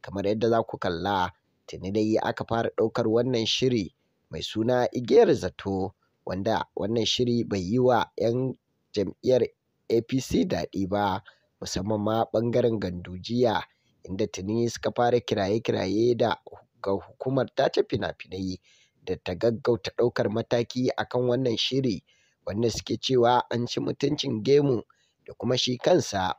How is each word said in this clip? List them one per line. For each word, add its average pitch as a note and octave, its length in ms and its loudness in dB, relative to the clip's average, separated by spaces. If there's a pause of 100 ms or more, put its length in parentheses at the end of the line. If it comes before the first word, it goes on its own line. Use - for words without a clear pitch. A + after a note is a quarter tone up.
Kamar G2 260 -6
yadda A2 220 2
za A2+ 140 2
ku - 160 -8
kalla, F#2 520 0 (360)
tuni F2 260 -10
dai A2 260 2
aka - 260 -2
fara A#2 320 -2
ɗaukar A2 300 0
wannan A#2 400 0
shiri B2 480 0 (360)
mai D#2 120 -10
suna A#2+ 500 0
Igiyar C3 420 6
Zato, F#2+ 600 -4 (320)
wanda G2 400 -2 (100)
wannan G#2+ 300 -2
shiri A#2+ 380 0
bai G2+ 160 -2
yi G2 180 0
wa B2 260 4 (140)
'yan A#2+ 400 -2 (340)
jam'iyyar A#2 500 2 (460)
A A#2 140 4
P C3 180 -2
C - 240 0
daɗi F#2 460 -4
ba, G2+ 320 0 (380)
musamman G2 420 -4
ma A2 300 2
ɓangaren A#2 480 2
Gandujiya, F2+ 840 -2 (420)
inda G2 220 -2
tuni A2 420 -2
suka - 280 -4
fara A#2+ 240 4
kiraye-kiraye G#2+ 960 0
da, A2+ 200 2 (460)
ga G2 80 -2
hukumar B2 640 -2
tace - 340 0
fina-finai F#2+ 680 -6 (460)
da F#2 100 -4 (100)
ta F#2 100 -6
gaggauta A2+ 640 0
ɗaukar A#2 320 0
mataki A#2+ 680 -2
a A2 80 -2
kan B2 240 -2
wannan B2 280 0
shiri, B2+ 460 -2 (440)
wanda G#2+ 240 0
suke G#2 300 -4
cewa B2 500 4
an A#2+ 160 -2
ci - 140 -6
mutuncin C#3+ 640 -2
Gemu C#3 400 4 (440)
da - 120 -16
kuma B2 180 0
shi B2 220 -2
kansa G2+ 600 2